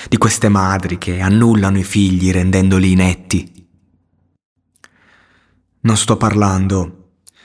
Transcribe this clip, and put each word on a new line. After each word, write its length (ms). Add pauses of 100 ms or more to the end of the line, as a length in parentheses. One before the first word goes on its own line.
di 80
queste 320
madri 500
che 220
annullano 580
i 60
figli 480
rendendoli 580
inetti. 760 (2250)
Non 140
sto 200
parlando 1040 (240)